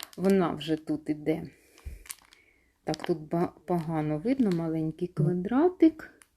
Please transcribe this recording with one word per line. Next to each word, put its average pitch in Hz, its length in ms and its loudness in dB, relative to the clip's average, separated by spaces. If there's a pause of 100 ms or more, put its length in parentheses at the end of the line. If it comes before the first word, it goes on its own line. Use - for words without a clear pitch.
(160)
Вона 185 380 4
вже 156 220 -2
тут 151 340 -4
іде. 151 320 -2 (1400)
Так, 156 120 -4
тут 170 220 -4
ба-, 170 340 -2 (140)
погано 156 520 -2
видно, 233 320 0
маленький 160 580 -2
квадратик. 240 1040 2 (260)